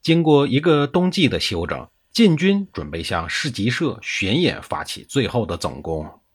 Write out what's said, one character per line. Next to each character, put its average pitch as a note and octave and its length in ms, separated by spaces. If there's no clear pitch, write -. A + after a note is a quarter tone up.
经 E3 180
过 D3+ 240
一 C3 140
个 D3+ 260
冬 F3+ 240
季 F3+ 180
的 F#2 120
休 E2+ 260
整， C2 240
晋 F#3+ 260
军 G3 340
准 D2 200
备 E2 100
向 E2 260
市 - 220
集 A#2 220
社 C3+ 320
巡 G2+ 360
演 - 220
发 - 220
起 - 200
最 B2+ 240
后 A2 200
的 E2+ 100
总 C#2 240
攻。 D#2+ 400